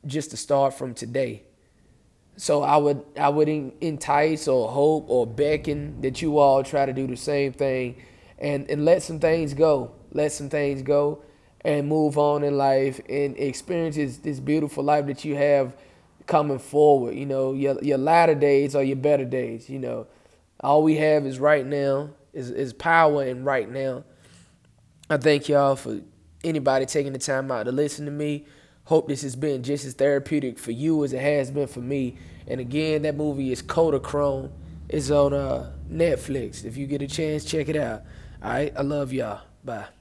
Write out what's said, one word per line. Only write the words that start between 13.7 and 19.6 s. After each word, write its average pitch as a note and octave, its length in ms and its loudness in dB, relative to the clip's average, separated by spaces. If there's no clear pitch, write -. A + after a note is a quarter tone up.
this, C#3 220 -4
this C#3+ 220 -6
beautiful D3 440 -2
life D3 220 2
that C#3+ 180 -8
you D3 120 -4
have C#3+ 400 2
coming D3 340 0
forward. C#3+ 560 4
You C#3 100 -8
know, C3+ 280 -2
your, C#3 280 -2
your C#3+ 160 0
latter D#3+ 380 4
days C#3 400 4
are C#3+ 80 2
your C3+ 120 0
better C#3 300 2
days, B2 440 -6